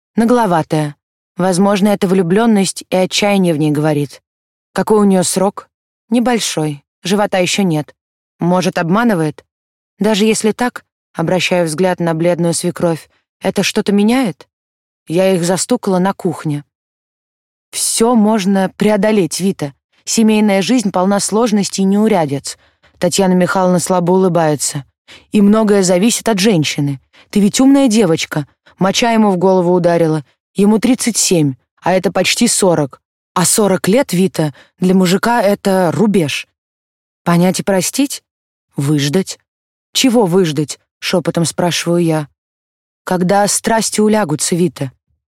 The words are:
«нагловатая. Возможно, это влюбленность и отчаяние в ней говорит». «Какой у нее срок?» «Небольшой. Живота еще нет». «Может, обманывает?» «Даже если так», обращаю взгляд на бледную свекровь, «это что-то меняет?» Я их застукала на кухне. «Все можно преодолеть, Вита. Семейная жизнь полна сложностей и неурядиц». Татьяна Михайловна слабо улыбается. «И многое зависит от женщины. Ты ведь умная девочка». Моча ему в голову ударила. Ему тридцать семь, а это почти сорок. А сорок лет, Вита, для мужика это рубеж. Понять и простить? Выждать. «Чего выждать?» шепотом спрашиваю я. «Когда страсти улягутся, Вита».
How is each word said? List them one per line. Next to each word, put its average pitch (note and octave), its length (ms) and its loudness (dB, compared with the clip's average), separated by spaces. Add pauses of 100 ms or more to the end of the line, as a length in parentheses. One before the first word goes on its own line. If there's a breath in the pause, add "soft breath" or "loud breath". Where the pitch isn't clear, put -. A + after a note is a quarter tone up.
(160)
«нагловатая. F3 800 0 (400)
Возможно, F#3+ 540 0
это G3+ 180 0
влюбленность F#3+ 840 0
и F3 60 -2
отчаяние F#3 580 0
в D3+ 40 -4
ней D3+ 140 0
говорит». D3 500 -2 (520)
«Какой G#3 260 0
у G#3 40 4
нее F#3+ 200 4
срок?» - 460 -4 (400)
«Небольшой. G#3+ 760 -2 (180)
Живота G3 360 0
еще F3+ 240 -2
нет». D#3 320 -2 (440)
«Может, F3+ 380 0
обманывает?» F3+ 680 -2 (540)
«Даже G#3+ 260 0
если A3 260 0
так», - 340 -6 (280)
обращаю F3 520 -2
взгляд F3 340 -2
на E3+ 140 -2
бледную E3+ 400 0
свекровь, E3 560 -4 (320)
«это G3 220 -2
что-то - 280 -2
меняет?» G#3 560 0 (600)
Я F#3 260 2
их E3+ 100 0
застукала F#3 540 -2
на F#3+ 160 0
кухне. D3 500 -6 (1080)
«Все - 440 0
можно G3+ 640 0
преодолеть, G#3 600 0
Вита. E3 340 -4 (320)
Семейная G#3+ 560 2
жизнь G3+ 300 0
полна F#3+ 280 0
сложностей G3+ 640 -2
и F#3+ 40 2
неурядиц». F#3+ 680 0 (420 soft breath)
Татьяна F#3 340 0
Михайловна F3+ 460 2
слабо F3+ 320 0
улыбается. E3 760 0 (460 loud breath)
«И G#3 100 2
многое G#3 420 4
зависит F#3 460 0
от A3+ 100 0
женщины. D3+ 640 -2 (300 soft breath)
Ты - 80 0
ведь G3 200 2
умная C#4 280 4
девочка». E3 600 0 (320 soft breath)
Моча G3 320 0
ему A3 200 2
в F#3 60 0
голову F3+ 360 2
ударила. E3+ 500 2 (320)
Ему G3+ 240 2
тридцать A#3 380 -2
семь, D3+ 380 0 (260)
а E3+ 120 0
это F#3+ 200 0
почти G3 340 0
сорок. D#3+ 540 0 (320)
А F#3 100 0
сорок G3 460 0
лет, B3+ 240 2
Вита, E3 400 0 (260 soft breath)
для F#3 160 2
мужика G3 460 2
это F#3+ 500 0
рубеж. E3+ 560 0 (760)
Понять F3 360 2
и F3 40 -6
простить? G3+ 600 -2 (520)
Выждать. D3 640 -2 (540)
«Чего A#3+ 340 2
выждать?» D#3+ 540 0 (200)
шепотом F3 460 -2
спрашиваю F3 580 -2
я. D#3 240 -2 (760)
«Когда F#3 440 0
страсти - 520 -2
улягутся, G#3+ 560 0
Вита». D#3 360 -2 (440)